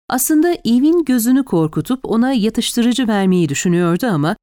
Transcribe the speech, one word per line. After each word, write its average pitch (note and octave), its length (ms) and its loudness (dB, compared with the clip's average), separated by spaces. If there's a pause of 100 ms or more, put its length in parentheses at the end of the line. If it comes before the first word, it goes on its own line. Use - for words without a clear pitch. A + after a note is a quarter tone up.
Aslında D#4 440 0
Eve'in D4+ 520 2
gözünü B3+ 400 0
korkutup E3 580 -2
ona A#3+ 300 0
yatıştırıcı A#3 760 -2
vermeyi F#3+ 400 2
düşünüyordu F3 580 0
ama E3+ 360 -2